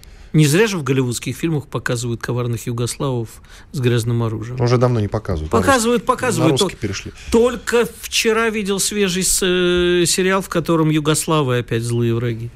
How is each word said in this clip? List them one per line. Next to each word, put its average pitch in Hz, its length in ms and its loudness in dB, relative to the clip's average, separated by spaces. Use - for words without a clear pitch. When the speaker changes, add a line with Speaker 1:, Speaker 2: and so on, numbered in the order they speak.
Speaker 1:
Не 156 140 6
зря 190 200 4
же 196 100 -2
в 151 60 -4
голливудских 123 520 -2
фильмах 160 320 -2
показывают 117 540 -4
коварных 120 440 -4
югославов 120 760 -4
с 151 80 -6
грязным 120 440 2
оружием. 113 380 -6
Speaker 2:
Уже 120 160 4
давно 120 220 4
не 104 80 0
показывают. 87 440 -4
Speaker 1:
Показывают, 233 560 2
Speaker 2:
На - 60 2
русский, - 120 -4
Speaker 1:
показывают. 165 280 2
Speaker 2:
на 131 120 2
русский - 120 -6
Speaker 1:
Тол-, - 40 -18
Speaker 2:
перешли. 95 300 -6
Speaker 1:
только 233 540 2
вчера 226 480 0
видел 202 300 -2
свежий 185 440 0
с-, - 220 0
э, 175 600 2
сериал, 190 340 0
в - 80 -10
котором 160 400 2
югославы 151 720 0
опять 117 240 -4
злые 117 320 0
враги. 117 400 -6